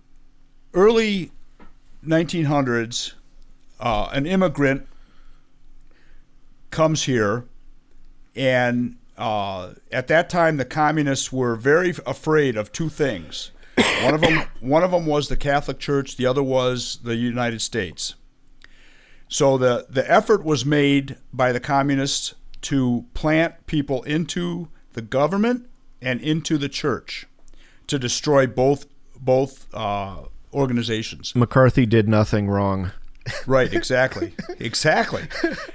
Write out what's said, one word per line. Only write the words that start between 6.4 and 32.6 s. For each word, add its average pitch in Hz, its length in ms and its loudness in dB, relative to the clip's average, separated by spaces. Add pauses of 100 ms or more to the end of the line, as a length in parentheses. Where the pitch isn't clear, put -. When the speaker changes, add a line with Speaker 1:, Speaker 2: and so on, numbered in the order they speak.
Speaker 1:
comes 160 340 2
here, 120 420 0 (920)
and, 123 640 0 (200)
uh, 98 560 -4 (180)
at 123 160 -4
that 165 220 2
time 160 280 2
the 135 80 -2
communists 151 640 0
were 123 240 0
very 156 360 2
f-, - 140 -8
afraid 135 520 0
of 104 160 -6
two 156 160 -4
things. 104 640 -6 (260)
<coughs> - 260 2
One 131 100 4
of 156 100 2
'em, 160 240 2 (120)
one 151 240 2
of 180 100 0
'em 170 120 0
was 147 240 0
the 127 80 2
Catholic 147 420 0
Church. 139 380 -2
The 120 80 0
other 135 180 2
was 127 600 0
the 117 120 -2
United 120 460 -2
States. - 540 -6 (1120)
So 135 300 2
the, 123 320 2
the 123 200 -2
effort 196 360 4
was 139 200 0
made 139 500 2 (180)
by 127 180 2
the 120 80 -2
communists 139 760 -2 (280)
to 123 500 0
plant 156 540 0
people 143 360 -2
into 170 640 -4 (260)
the 117 80 -6
government 196 640 0 (340)
and 123 200 -4
into 156 360 -2
the 139 120 -4
church - 560 -6 (640)
to 147 100 -2
destroy 135 500 2
both, 135 380 2 (340)
both, 131 540 0
uh, 101 500 -6 (300)
organizations. 120 840 -2
Speaker 2:
McCarthy 127 500 6
did 107 220 4
nothing 107 400 2
wrong. 98 440 0 (560)